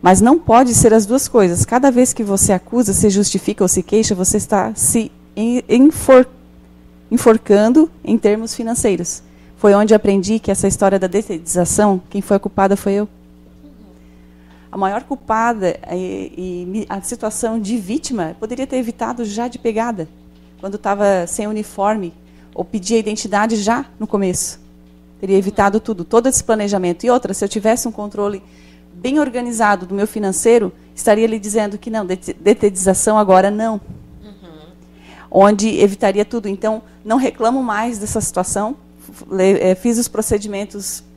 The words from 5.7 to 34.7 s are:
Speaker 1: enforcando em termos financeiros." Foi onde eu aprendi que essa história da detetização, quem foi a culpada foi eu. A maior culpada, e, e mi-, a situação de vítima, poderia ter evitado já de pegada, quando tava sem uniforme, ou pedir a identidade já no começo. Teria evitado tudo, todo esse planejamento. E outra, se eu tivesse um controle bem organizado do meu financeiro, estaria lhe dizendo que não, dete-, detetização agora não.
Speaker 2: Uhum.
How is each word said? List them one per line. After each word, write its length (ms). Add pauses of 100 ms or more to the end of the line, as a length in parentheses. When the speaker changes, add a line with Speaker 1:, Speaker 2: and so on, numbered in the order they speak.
Speaker 1:
enforcando 800 (120)
em 140
termos 380
financeiros." 680 (360)
Foi 180
onde 180
eu 20
aprendi 440
que 120
essa 160
história 320
da 80
detetização, 1000
quem 120
foi 140
a 40
culpada 360
foi 200
eu. 120 (1600)
A 80
maior 260
culpada, 760 (100)
e, 460
e 300
mi-, 240
a 100
situação 580
de 200
vítima, 640
poderia 260
ter 80
evitado 480
já 240
de 100
pegada, 520 (500)
quando 180
tava 500
sem 200
uniforme, 680 (400)
ou 120
pedir 300
a 20
identidade 580
já 300 (120)
no 80
começo. 540 (640)
Teria 160
evitado 420
tudo, 240
todo 240
esse 160
planejamento. 640
E 40
outra, 240
se 120
eu 20
tivesse 400
um 60
controle 500 (500)
bem 240
organizado 680
do 100
meu 120
financeiro, 680 (200)
estaria 320
lhe 140
dizendo 380
que 120
não, 160
dete-, 280
detetização 840
agora 320
não. 300 (420)
Speaker 2:
Uhum. 520 (580)